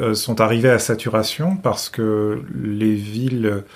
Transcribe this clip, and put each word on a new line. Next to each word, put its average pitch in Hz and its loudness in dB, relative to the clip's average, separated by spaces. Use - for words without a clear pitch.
euh, 113 0
sont 113 -2
arrivés 113 4
à 117 6
saturation 113 0
parce 135 -2
que 107 0
les 107 2
villes, 107 -2